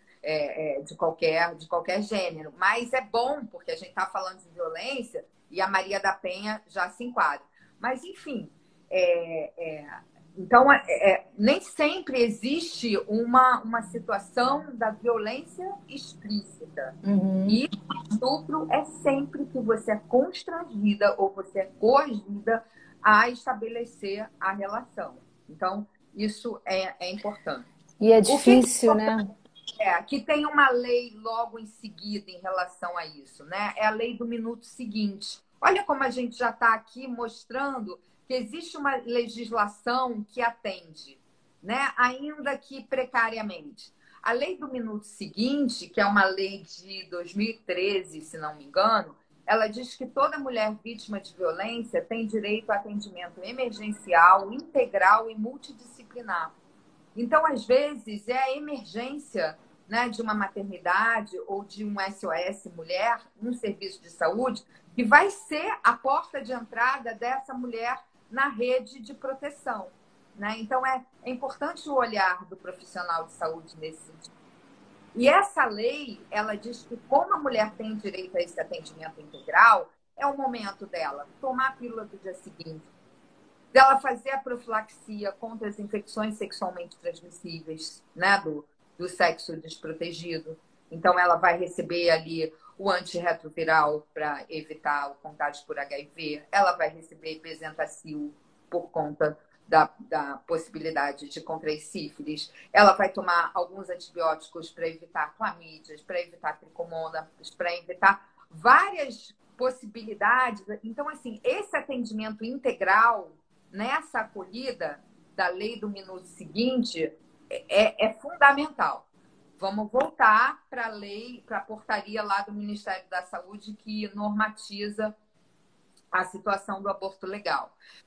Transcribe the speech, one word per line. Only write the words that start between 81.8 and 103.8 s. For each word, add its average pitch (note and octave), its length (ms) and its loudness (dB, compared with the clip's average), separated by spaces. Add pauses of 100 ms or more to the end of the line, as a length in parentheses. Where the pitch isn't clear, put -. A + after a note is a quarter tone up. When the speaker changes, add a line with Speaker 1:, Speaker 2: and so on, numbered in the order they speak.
Speaker 1:
do G#3 140 -18
dia F#3 160 -12
seguinte, D#3+ 500 -18 (880)
dela C4+ 260 10
fazer C4 320 -4
a C4+ 80 -4
profilaxia A3 920 -8
contra A3+ 360 -10
as G3+ 100 -10
infecções G#3+ 580 -6
sexualmente F3+ 640 -8
transmissíveis, E3 1040 -12 (120)
né, F#3+ 260 4
do, D3+ 260 -8 (320)
do F3+ 100 -6
sexo E3 480 0
desprotegido. D#3+ 1000 -10 (320)
Então, F3+ 280 2
ela F3+ 180 6
vai F3 200 4
receber F3 540 0
ali D#3+ 420 0 (260)
o G3 120 -2
antirretroviral D#3+ 1200 0
pra D3 380 -6
evitar D3+ 600 -4
o - 40 -16
contágio D3+ 500 -8
por C#3+ 140 -10
H C#3+ 200 -8
I C#3+ 160 -14
V, D3+ 280 -8 (100)
ela F#3+ 200 4
vai E3 180 0
receber D#3+ 500 -14
Besentacil D#3 920 -10 (340)
por F3 220 -6
conta D3+ 480 -2 (280)
da, D#3 320 6
da C#3+ 380 -6 (100)
possibilidade D#3 840 -4
de - 120 -12
contrair D#3+ 400 -6
sífilis, D3+ 720 -10 (200)
ela G3+ 200 10
vai F#3+ 160 4
tomar F3 440 0
alguns F3+ 380 -6